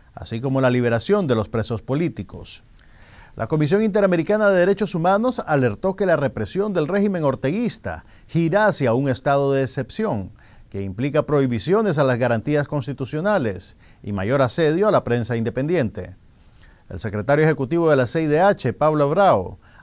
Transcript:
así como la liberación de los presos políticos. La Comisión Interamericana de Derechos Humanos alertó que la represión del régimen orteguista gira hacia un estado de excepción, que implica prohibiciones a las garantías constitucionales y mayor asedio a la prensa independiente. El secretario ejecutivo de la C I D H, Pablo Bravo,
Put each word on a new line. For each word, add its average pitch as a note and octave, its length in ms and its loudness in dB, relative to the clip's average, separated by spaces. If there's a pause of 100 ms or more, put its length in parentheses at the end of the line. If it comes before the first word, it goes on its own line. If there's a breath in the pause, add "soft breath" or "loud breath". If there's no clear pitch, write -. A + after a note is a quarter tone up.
(140 soft breath)
así A2+ 260 -8
como C3+ 220 0
la C3 80 4
liberación B2 580 0
de B2 80 2
los G#2+ 140 -2
presos A2+ 320 -4
políticos. - 800 -6 (720 soft breath)
La A2+ 120 -6
Comisión D#3 360 2
Interamericana G3+ 640 2
de F#3 100 4
Derechos F#3+ 360 2
Humanos G3 500 0
alertó C#3+ 500 0
que G3 100 -2
la E3 100 4
represión C#3+ 580 -2
del D#3 140 0
régimen G3 360 0
orteguista C3+ 800 -4 (220 soft breath)
gira E3 380 2
hacia C#3 280 2
un C#3 160 0
estado C#3 420 0
de C3+ 120 2
excepción, C3 680 -6 (380 soft breath)
que G2 120 -10
implica C3 440 -2
prohibiciones C#3+ 720 2
a D3+ 60 2
las B2+ 140 2
garantías B2+ 500 0
constitucionales C#3+ 1080 -4 (260 soft breath)
y G#2 80 -8
mayor G#2 300 0
asedio D#3+ 460 2
a G#3 40 2
la C3+ 120 2
prensa A#2+ 340 -2
independiente. A#2 760 -4 (760 soft breath)
El F#2 100 -10
secretario C3+ 460 0
ejecutivo D#3 440 0
de D3 60 6
la B2+ 120 2
C E3 160 -2
I - 20 -2
D D3+ 160 2
H, F#3 320 2
Pablo D3+ 360 2
Bravo, C#3 500 2 (240 soft breath)